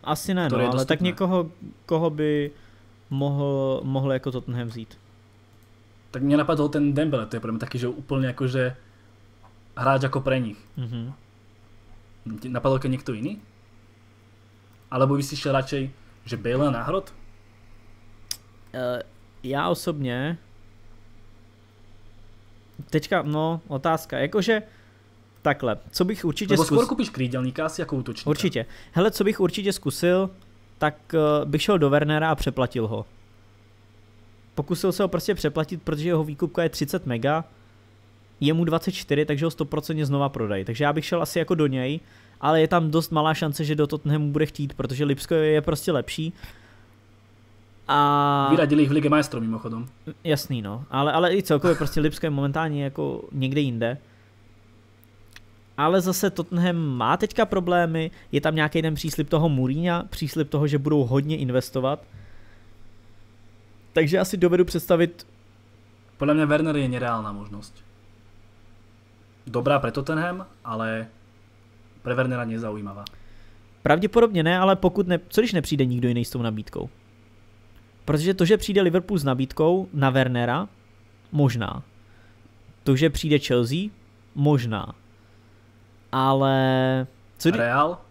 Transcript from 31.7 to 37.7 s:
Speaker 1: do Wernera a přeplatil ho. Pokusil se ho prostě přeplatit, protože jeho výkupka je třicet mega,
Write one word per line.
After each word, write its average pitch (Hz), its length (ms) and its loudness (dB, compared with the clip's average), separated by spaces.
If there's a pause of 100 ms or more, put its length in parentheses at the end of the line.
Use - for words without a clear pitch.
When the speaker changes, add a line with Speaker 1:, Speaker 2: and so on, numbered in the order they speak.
Speaker 1:
do 143 100 4
Wernera 151 420 2
a 147 40 2
přeplatil 123 520 -2
ho. 107 180 -6 (1500)
Pokusil 175 360 0
se 202 120 0
ho 185 60 2
prostě 185 260 0
přeplatit, 156 460 -2
protože 156 280 -4
jeho 160 140 2
výkupka 156 400 -4
je 160 60 0
třicet 160 360 -4
mega, 139 380 0 (960)